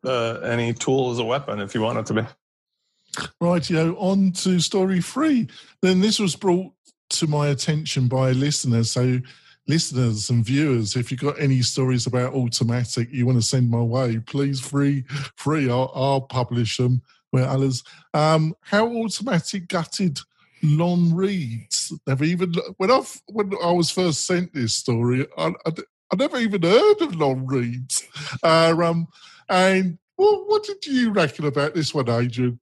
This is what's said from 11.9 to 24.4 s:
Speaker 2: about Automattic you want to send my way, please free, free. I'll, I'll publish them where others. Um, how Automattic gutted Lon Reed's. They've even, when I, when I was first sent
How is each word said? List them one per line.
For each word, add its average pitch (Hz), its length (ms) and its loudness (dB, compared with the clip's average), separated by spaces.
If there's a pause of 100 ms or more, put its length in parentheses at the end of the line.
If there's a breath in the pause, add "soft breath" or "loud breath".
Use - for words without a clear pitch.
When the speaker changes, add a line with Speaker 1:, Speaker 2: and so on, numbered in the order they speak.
Speaker 2:
about 127 260 -2
Automattic 120 800 -2
you 123 140 0
want 127 100 4
to 110 100 2
send 123 240 2
my 117 120 0
way, 117 360 0
please 139 420 -2
free, 139 440 0 (320 loud breath)
free. 147 340 -2
I'll, 127 240 -2
I'll 135 280 0
publish 120 560 -4
them 123 240 2 (300 soft breath)
where 127 140 2
others. 135 380 -2 (300 loud breath)
Um, 156 480 2
how 214 260 2
Automattic 214 800 -4
gutted 170 520 -4 (420 soft breath)
Lon 170 520 2
Reed's. 170 800 -4 (140)
They've 131 160 0
even, 175 320 0 (240)
when 190 120 2
I, 262 120 4 (240)
when 202 260 -4 (100)
I 175 100 2
was 175 180 2
first 175 360 0
sent 180 280 -2